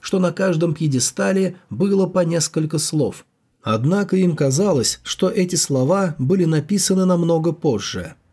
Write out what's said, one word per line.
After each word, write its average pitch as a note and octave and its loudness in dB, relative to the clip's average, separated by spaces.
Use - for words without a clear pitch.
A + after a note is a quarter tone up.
что - -2
на F3 2
каждом E3+ 0
пьедестале F#3 -2
было G3 0
по F#3 -2
несколько D#3+ -2
слов. D3 -4
Однако F3 0
им F3+ 2
казалось, C#3+ 0
что - -2
эти F3+ -2
слова D3+ 0
были E3 2
написаны F#3 2
намного E3+ 2
позже. G2 -4